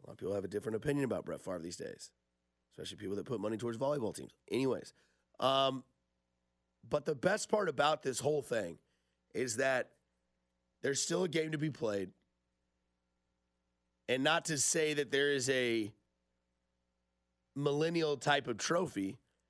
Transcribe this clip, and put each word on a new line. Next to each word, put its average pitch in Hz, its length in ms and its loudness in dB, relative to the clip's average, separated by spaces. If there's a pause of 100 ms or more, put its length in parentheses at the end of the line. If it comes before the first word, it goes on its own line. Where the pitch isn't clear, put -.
A - 40 -18
lot - 60 -14
of - 40 -18
people 92 160 -2
have 98 100 -2
a 95 60 -4
different 104 260 -4
opinion 143 300 0
about 104 180 -2
Brett 78 160 -6
Favre 90 200 -6
these 85 180 -8
days, - 340 -12 (640)
especially - 240 -12
people 98 180 -4
that 101 100 -4
put 117 140 -2
money 107 160 -2
towards 113 220 -4
volleyball 127 360 0
teams. 65 180 -12 (200)
Anyways, 123 400 0 (480)
um, 135 460 2 (1040)
but 147 160 0
the 160 100 0
best 180 320 2
part 202 220 2
about 147 340 2
this 131 160 -2
whole 147 220 0
thing 101 360 -2 (560)
is 117 240 -2
that 131 340 2 (920)
there's 135 200 0
still 175 220 2
a 185 60 0
game 160 220 0
to 156 60 -2
be 151 120 0
played. 101 400 -2 (2000)
And 131 140 2
not 160 220 2
to 156 120 -2
say 151 360 2
that 143 180 0
there 143 200 2
is 131 180 0
a 117 420 2 (1600)
millennial 147 600 0
type 135 320 2
of 117 100 -2
trophy, 98 600 -2 (320)